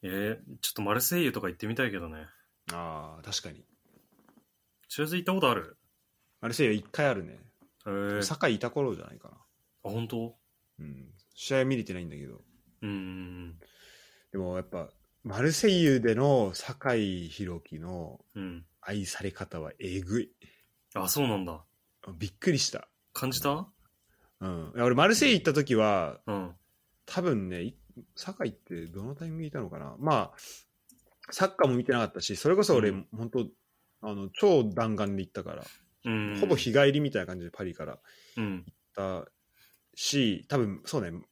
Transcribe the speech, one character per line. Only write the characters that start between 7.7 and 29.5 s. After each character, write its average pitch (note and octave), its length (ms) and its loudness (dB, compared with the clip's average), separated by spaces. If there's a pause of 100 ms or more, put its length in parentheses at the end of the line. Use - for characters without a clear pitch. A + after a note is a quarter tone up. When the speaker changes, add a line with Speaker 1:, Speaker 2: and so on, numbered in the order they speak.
Speaker 1:
へ G#2+ 40 -10
ー。 G2+ 320 -2
Speaker 2:
酒 C#3+ 300 0
井 A2 40 2
い G2+ 40 -4
た A#2+ 100 -4
頃 C3 260 -2
じ - 60 -14
ゃ - 40 -16
な - 80 -18
い - 40 -20
か - 120 -20
な。 - 60 -20
Speaker 1:
あ、 - 40 -20 (440)
本 A2+ 240 -4
当？ A#2 280 -6 (440)
Speaker 2:
う E2 40 -12
ん。 C2+ 280 -16 (220)
試 - 220 -4
合 C3 100 4
見 C3+ 100 2
れ A2+ 80 -2
て G2 100 -8
な F2+ 80 -8
い F2 40 -8
ん E2 40 -10
だ D2 60 -14
け C#2+ 100 -14
ど。 A#1 180 -18 (380)
Speaker 1:
う A2 60 -8
ん - 20 -4
う G2+ 40 -4
ん - 20 -4
う G2 40 -6
ん。 F2+ 600 -12 (720)
Speaker 2:
で G2 60 -6
も F2+ 200 -2
や F#2 60 -4
っ - 60 -14
ぱ、 F2 200 -8 (340)
マ G#2 180 -4
ル D3+ 100 4
セ G#3 180 4
イ F3+ 120 6
ユ C3+ 200 8
で A2+ 120 4
の B2 400 6
酒 B2 460 -2
井 F#2 300 0
宏 F2 340 -8
樹 D#2 160 -14
の E2+ 440 -10 (120)
Speaker 1:
う G#2 40 -12
ん。 F2 260 -10 (160)
Speaker 2:
愛 G2 240 -6
さ - 180 -8
れ G2 80 -4
方 - 280 -10
は D2+ 200 -8
え F#2 220 -4
ぐ G2+ 200 -2
い。 - 100 -8 (640)
Speaker 1:
あ、 F#2+ 160 -4
そ D3 140 2
う C3 40 2
な G#2+ 100 0
ん F#2+ 80 -4
だ。 D#2+ 180 -10 (560)
Speaker 2:
び G2 80 -6
っ - 120 -10
く F#3 120 2
り C#3 80 2
し - 100 0
た。 - 180 -10 (260)
Speaker 1:
感 C3 180 -4
じ B2+ 100 -2
た？ D3 260 0 (760)
Speaker 2:
う F#2+ 60 -6
ん。 E2 280 -6
い - 20 -6
や、 A#2+ 80 4
俺 B2 80 6
マ C#3+ 140 8
ル A3 80 8
セ C#4+ 120 6
イ - 40 8
ユ A3+ 60 8
行 D3 40 2
っ - 40 -2
た D#3 80 4
時 C#3 200 2
は、 G2+ 540 4
Speaker 1:
う G#2+ 60 -2
ん。 F2+ 220 -6 (520)
Speaker 2:
多 - 140 -4
分 A2+ 280 2
ね、 F2 140 -4
い-、 A#2 120 -6 (400)
酒 F#3 320 -8
井 - 20 -2
っ - 40 -12
て E2+ 340 -12
ど F#2+ 160 -10
の C3+ 120 -10
タ E3 100 -12
イ E3 40 -8
ミ D#3+ 60 -8
ン - 20 -8
グ E3 60 -6
に D#3 40 -8
い D3 40 -10